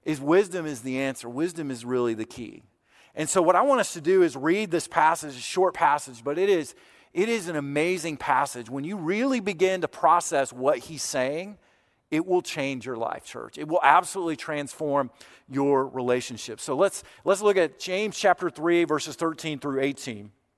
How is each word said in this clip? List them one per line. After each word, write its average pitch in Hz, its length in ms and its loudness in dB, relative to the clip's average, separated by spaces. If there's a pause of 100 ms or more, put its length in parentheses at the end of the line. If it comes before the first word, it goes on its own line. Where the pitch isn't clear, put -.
is 147 160 -4
wisdom 170 460 2
is 131 160 -6
the 131 180 -4
answer. 135 280 -4
Wisdom 156 440 -4
is 117 120 -10
really 123 300 0
the 110 100 -6
key. - 380 -14 (540)
And 156 120 -4
so 190 140 4
what 175 140 6
I 202 60 6
want 262 180 4
us - 140 -2
to 175 60 -10
do 180 220 4
is 139 140 2
read 175 340 0
this 165 160 0
passage, 156 480 2
a 123 60 -14
short 185 340 0
passage, 143 480 0
but 143 160 -4
it 196 100 2
is, 170 280 0 (360)
it 208 180 0
is 202 180 -2
an 165 80 -4
amazing 151 640 -2
passage. 131 500 0
When 135 160 -8
you 196 140 -8
really 220 420 0
begin 185 400 0
to 160 80 -2
process 160 640 2
what 127 260 0
he's 143 240 -12
saying, 151 540 -4 (540)
it 160 160 0
will 180 160 2
change 135 420 -6
your 127 120 -8
life, 113 280 -6
church. 117 320 -14
It 151 100 -10
will 165 160 2
absolutely 165 540 4
transform 143 760 -4 (380)
your 139 400 2
relationship. 123 720 -4
So 139 160 -4
let's, 190 260 0 (220)
let's 190 160 2
look 208 160 4
at 165 220 2
James 190 400 -4
chapter 180 320 2
three, 170 340 2
verses 151 320 -2
thirteen 160 420 -4
through 135 220 -4
eighteen. 120 500 -6 (280)